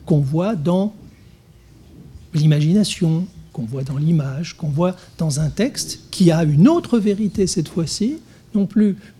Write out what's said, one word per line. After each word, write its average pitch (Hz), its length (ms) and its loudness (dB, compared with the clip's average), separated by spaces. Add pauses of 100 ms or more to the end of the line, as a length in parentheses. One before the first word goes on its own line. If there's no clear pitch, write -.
qu'on 156 140 2
voit 165 380 -2
dans 185 380 0 (1400)
l'imagination, 160 960 2 (240)
qu'on 120 100 -8
voit 131 220 -8
dans 139 140 -6
l'image, 151 580 -2
qu'on 156 120 -6
voit 175 280 0 (220)
dans 151 200 -2
un 156 100 0
texte - 520 -6 (100)
qui 170 220 4
a 165 100 2
une 151 240 4
autre 330 320 2
vérité 202 480 -2
cette 165 220 -4
fois-ci, 202 480 -4 (360)
non 202 140 0
plus 208 300 2 (240)